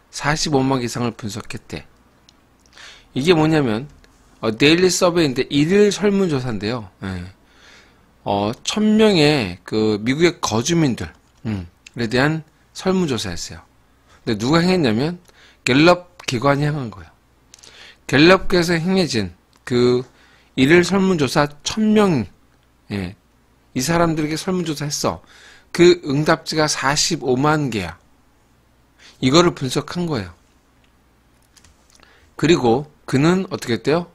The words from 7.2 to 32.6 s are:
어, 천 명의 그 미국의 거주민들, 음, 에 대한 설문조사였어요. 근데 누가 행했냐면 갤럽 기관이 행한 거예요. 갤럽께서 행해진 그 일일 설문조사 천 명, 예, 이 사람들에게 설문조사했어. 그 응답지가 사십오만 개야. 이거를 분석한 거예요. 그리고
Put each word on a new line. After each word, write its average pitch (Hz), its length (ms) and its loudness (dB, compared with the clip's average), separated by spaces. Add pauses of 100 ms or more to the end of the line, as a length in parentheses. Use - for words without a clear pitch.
어, 101 240 0 (120)
천 214 340 0
명의 147 680 2
그 107 380 0
미국의 151 400 0
거주민들, 120 720 -2 (320)
음, 98 220 -6 (280)
에 117 120 -4
대한 147 360 0 (300)
설문조사였어요. 127 880 -4 (640)
근데 113 160 -4
누가 135 180 0
행했냐면 165 640 0 (440)
갤럽 165 640 2
기관이 139 380 0
행한 147 260 -4
거예요. 87 200 -20 (1000)
갤럽께서 175 680 4
행해진 156 640 -2 (280)
그 123 400 0 (520)
일일 156 280 4
설문조사 175 680 0 (120)
천 214 320 0
명, 180 320 2 (640)
예, 98 260 -8 (600)
이 127 60 -4
사람들에게 160 540 0
설문조사했어. 151 840 -6 (500)
그 180 320 4
응답지가 156 640 -2
사십오만 143 1000 -2
개야. 92 300 -6 (1200)
이거를 160 320 4
분석한 147 540 -8
거예요. 101 260 -6 (2000)
그리고 143 560 2 (140)